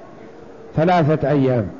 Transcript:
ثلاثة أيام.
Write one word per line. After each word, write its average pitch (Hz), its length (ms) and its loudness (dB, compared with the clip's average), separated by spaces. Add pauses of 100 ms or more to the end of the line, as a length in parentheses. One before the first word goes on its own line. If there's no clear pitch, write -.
(760)
ثلاثة 156 540 2
أيام. 127 360 2 (140)